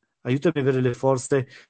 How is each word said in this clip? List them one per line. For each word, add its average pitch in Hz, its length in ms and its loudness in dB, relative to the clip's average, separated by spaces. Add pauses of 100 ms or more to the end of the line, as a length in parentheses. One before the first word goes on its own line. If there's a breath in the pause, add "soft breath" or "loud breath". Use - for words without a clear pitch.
(220)
aiutami 143 380 -2
ad 131 80 0
avere 131 140 2
le 123 120 0
forze 135 540 0 (220 loud breath)